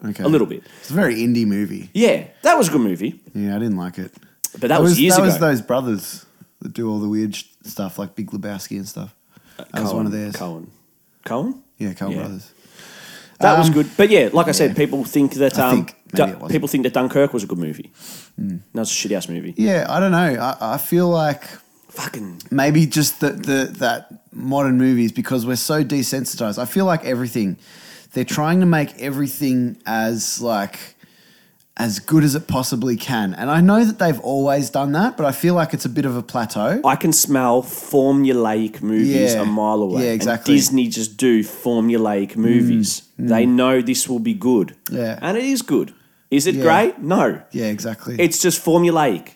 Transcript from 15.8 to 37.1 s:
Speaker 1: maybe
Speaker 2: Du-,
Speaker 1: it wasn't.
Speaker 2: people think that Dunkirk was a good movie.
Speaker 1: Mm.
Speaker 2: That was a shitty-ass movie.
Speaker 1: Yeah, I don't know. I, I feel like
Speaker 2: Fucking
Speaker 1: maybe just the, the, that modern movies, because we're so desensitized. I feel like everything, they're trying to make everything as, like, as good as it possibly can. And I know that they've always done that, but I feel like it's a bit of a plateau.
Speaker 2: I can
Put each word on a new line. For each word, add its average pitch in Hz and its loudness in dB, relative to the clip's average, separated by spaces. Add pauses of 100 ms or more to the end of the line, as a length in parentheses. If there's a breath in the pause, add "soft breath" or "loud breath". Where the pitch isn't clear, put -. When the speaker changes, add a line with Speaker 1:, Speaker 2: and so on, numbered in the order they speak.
Speaker 1:
maybe 95 -6
Speaker 2:
Du-, - 4
Speaker 1:
it - -10
wasn't. 87 -8
Speaker 2:
people 143 -2
think 131 0
that 120 -2
Dunkirk 135 2
was 110 -4
a 98 -8
good 92 -6
movie. 78 -8 (500 loud breath)
Speaker 1:
Mm. 95 -6 (140)
Speaker 2:
That 113 -4
was 107 -4
a - -4
shitty-ass 98 -4
movie. 87 -8
Speaker 1:
Yeah, 196 2
I 147 -2
don't 185 2
know. 170 2 (220)
I, 120 -4
I 147 -4
feel 175 0
like 156 0 (460)
Speaker 2:
Fucking 98 -12 (100)
Speaker 1:
maybe 151 4
just 143 -2
the, 143 0
the, 135 -4
that 117 -4 (100)
modern 131 0
movies, 123 4
because 120 -4
we're 127 -2
so 156 0
desensitized. 123 -4
I 123 -6
feel 190 -2
like 170 0
everything, 120 -2 (560 loud breath)
they're 127 -2
trying 160 0
to 185 4
make 156 2
everything 131 -2
as, 113 -2
like, 110 -4 (1000 soft breath)
as 110 -2
good 156 4
as 147 2
it 160 -8
possibly 127 -2
can. 107 -4
And 127 -4
I 160 4
know 202 6
that 214 0
they've 156 0
always 139 0
done 143 -2
that, 208 0
but 147 0
I 131 0
feel 175 0
like 165 0
it's - -6
a 139 -4
bit 139 -2
of 123 -2
a 120 -4
plateau. 120 -2
Speaker 2:
I 135 4
can 156 0